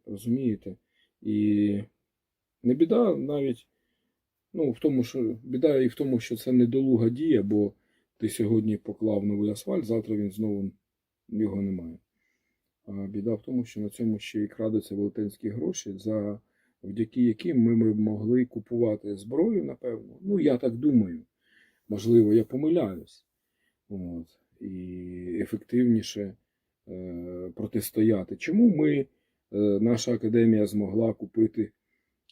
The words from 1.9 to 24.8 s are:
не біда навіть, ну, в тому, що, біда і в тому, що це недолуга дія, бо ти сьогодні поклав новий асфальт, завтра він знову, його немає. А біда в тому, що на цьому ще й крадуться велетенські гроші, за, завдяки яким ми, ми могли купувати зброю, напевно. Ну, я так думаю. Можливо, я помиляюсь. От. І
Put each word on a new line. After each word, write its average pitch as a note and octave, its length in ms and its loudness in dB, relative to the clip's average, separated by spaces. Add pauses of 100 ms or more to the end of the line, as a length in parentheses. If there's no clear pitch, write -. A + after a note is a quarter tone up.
не - 100 4
біда A#3 420 4
навіть, C#3 520 -4 (840)
ну, D3+ 180 0
в - 80 -10
тому, C3 240 2
що, A#2 400 -4
біда C3 380 2
і C3 60 4
в A#2+ 80 -4
тому, C3 240 0
що A#2 160 -6
це B2+ 160 -6
недолуга B2 580 4
дія, B2+ 340 2
бо G#2 300 2 (440)
ти A2 120 -2
сьогодні G#2+ 480 0
поклав G#2 480 -4
новий G#2 260 0
асфальт, C#3+ 340 -4
завтра A2 300 -2
він G#2 160 -2
знову, G2+ 400 -4 (580)
його G2+ 320 -2
немає. F2 360 -6 (880)
А G#2 60 -14
біда G2+ 420 -6
в G#2 80 -4
тому, B2 240 -4
що - 140 -12
на G#2 100 -6
цьому A2 300 -2
ще G#2+ 240 -6
й G#2 40 -4
крадуться A2 480 -4
велетенські G2+ 540 -6
гроші, A#2 480 -6
за, G#2 420 -4 (440)
завдяки A2 400 -2
яким A#2+ 360 2
ми, A#2 160 6
ми A2+ 180 4
могли G#2+ 520 0
купувати G#2+ 720 -4
зброю, D3+ 480 -2
напевно. A#2 580 -10
Ну, G3 180 0
я D3 180 4
так B2 160 -2
думаю. A#2 480 2 (680)
Можливо, G#2+ 440 6
я A2+ 100 6
помиляюсь. C3 840 -2 (640)
От. F2 380 -10 (340)
І F2+ 800 -10